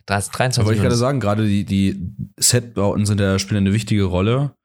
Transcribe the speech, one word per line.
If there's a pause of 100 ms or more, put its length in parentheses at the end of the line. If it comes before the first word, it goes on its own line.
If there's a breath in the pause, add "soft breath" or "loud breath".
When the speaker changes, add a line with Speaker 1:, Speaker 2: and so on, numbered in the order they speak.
Speaker 1:
dreiundzwanzig
Speaker 2:
Wollte
ich
Speaker 1:
Millionen.
Speaker 2:
gerade
sagen,
gerade
die,
die (400)
Setbauten
sind
ja,
spielen
eine
wichtige
Rolle. (100)